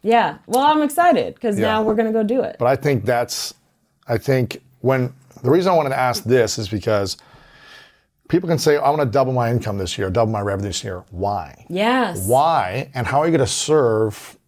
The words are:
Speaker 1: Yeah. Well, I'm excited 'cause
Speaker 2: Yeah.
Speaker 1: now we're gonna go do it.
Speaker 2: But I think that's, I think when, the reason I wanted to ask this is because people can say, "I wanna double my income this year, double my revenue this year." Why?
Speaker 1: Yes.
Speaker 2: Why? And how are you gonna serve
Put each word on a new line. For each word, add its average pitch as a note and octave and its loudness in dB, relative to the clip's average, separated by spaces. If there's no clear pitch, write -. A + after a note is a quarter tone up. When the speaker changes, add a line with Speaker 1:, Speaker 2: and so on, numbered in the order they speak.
Speaker 1:
Yeah. G3+ 2
Well, B3+ 0
I'm D4+ 4
excited D4 2
'cause G#3 -2
Speaker 2:
Yeah. A3 0
Speaker 1:
now A3 0
we're G#3+ 0
gonna A3 0
go A3 0
do B3 0
it. - -6
Speaker 2:
But A#2+ 2
I C3+ 4
think C3+ 0
that's, A#2+ -2
I A#2 -2
think B2+ -2
when, B2+ 0
the A#2+ 0
reason F3+ 4
I F3+ 4
wanted D3 2
to C3 -2
ask B2 0
this A#2 2
is G#2 -6
because G#2 -2
people D#3+ 0
can E3 0
say, D3 2
"I C#3 2
wanna D3+ 0
double C3 0
my A#2+ 0
income A2 -2
this F#2 -6
year, F#2+ -4
double A2 2
my G#2+ -2
revenue G2+ -2
this - -8
year." F#2 -10
Why? F2+ -6
Speaker 1:
Yes. G3+ -2
Speaker 2:
Why? C3 0
And B2 -4
how C3+ 0
are D#3 0
you E3+ 2
gonna C3+ 2
serve A2+ 0